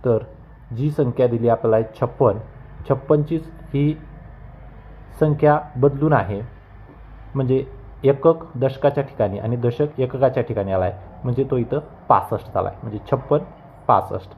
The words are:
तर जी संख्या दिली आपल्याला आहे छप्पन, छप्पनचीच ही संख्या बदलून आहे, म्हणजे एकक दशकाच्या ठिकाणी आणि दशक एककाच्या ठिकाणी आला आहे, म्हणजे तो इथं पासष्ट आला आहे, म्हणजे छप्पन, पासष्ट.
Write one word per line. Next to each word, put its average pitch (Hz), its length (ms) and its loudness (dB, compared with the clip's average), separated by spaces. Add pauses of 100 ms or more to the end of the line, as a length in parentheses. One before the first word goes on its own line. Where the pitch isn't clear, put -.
तर 113 180 2 (540)
जी 143 140 0
संख्या 127 360 0
दिली 117 220 2
आपल्याला 113 260 2
आहे 113 100 2 (140)
छप्पन, 117 380 2 (520)
छप्पनचीच 151 540 0 (300)
ही 147 200 2 (1300)
संख्या 151 400 4 (160)
बदलून 143 380 2
आहे, 101 280 0 (920)
म्हणजे 131 280 2 (400)
एकक 151 400 4 (140)
दशकाच्या 135 460 0
ठिकाणी 101 360 -2
आणि 113 160 -2
दशक 120 440 -2
एककाच्या 127 440 2
ठिकाणी 101 280 -2
आला 92 140 2
आहे, 92 80 -2 (300)
म्हणजे 123 280 0
तो 131 60 0
इथं 123 220 -2 (280)
पासष्ट - 500 0
आला 92 120 -2
आहे, - 120 -14
म्हणजे 107 180 -8 (120)
छप्पन, 139 260 0 (500)
पासष्ट. 98 500 0